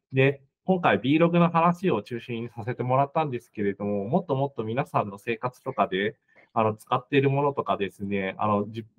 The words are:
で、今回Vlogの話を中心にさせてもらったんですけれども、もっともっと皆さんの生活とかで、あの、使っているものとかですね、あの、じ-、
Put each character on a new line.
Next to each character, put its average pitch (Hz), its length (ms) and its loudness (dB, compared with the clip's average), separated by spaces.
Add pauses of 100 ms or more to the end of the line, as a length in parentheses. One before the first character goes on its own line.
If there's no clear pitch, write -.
(120)
で、 135 300 2 (240)
今 185 160 2
回 113 180 4
Vlog 165 380 2
の 170 140 4
話 175 400 2
を 107 100 0
中 117 180 -10
心 117 220 -8
に 117 80 -8
さ 110 160 -12
せ 120 80 -4
て 120 80 -6
も 127 160 0
ら 143 80 4
っ 143 80 -6
た 160 120 0
ん 147 40 -6
で 120 100 -6
す - 120 -18
け 110 100 -8
れ 101 140 0
ど 104 100 -8
も、 101 200 -4
も 156 160 0
っ - 40 -8
と 143 80 -4
も 135 140 0
っ 135 80 -16
と 113 80 -6
皆 117 240 -4
さ 123 160 -2
ん 104 60 -8
の 101 100 -12
生 117 180 -4
活 - 240 -8
と - 120 -8
か 98 140 2
で、 95 280 -2 (400)
あ 117 80 2
の、 107 120 0
使 - 200 -4
っ 131 100 -4
て 143 120 0
い 135 40 6
る 139 100 2
も 139 100 0
の 143 120 0
と - 100 -2
か 98 140 -2
で 98 120 -2
す 101 160 -12
ね、 98 320 -2
あ 107 100 -2
の、 104 220 2
じ-、 113 160 -10 (140)